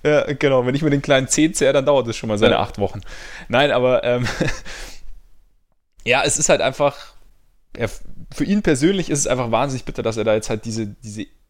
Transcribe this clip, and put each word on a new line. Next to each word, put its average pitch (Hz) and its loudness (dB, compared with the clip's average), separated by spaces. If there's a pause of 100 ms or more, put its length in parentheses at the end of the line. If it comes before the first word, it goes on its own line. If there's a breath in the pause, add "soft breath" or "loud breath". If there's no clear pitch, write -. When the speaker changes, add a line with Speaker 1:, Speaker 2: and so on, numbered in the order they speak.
Speaker 1:
ja, 147 2
genau. 131 2
Wenn 127 0
ich 147 -2
mir 147 2
den 143 2
kleinen 131 2
Zeh 156 2
zerre, 139 2
dann 135 2
dauert 135 2
es 113 -4
schon - -6
mal 104 0
seine 110 4
Speaker 2:
Ja. - 2
Speaker 1:
acht - -6
Wochen. 98 -2 (480 loud breath)
Nein, 135 4
aber, 123 4
ähm, 123 2
<laughs> - -8 (1700 loud breath)
ja, 123 2
es 147 -2
ist 151 0
halt 147 4
einfach, 139 0 (760)
er, 113 -4 (460)
für 151 -2
ihn 208 0
persönlich 165 2
ist 143 0
es - -2
einfach 123 0
wahnsinnig 131 0
bitter, - -8
dass 113 -2
er 107 0
da 110 2
jetzt 110 0
halt 110 -4
diese, 110 -6
diese 104 -12 (220)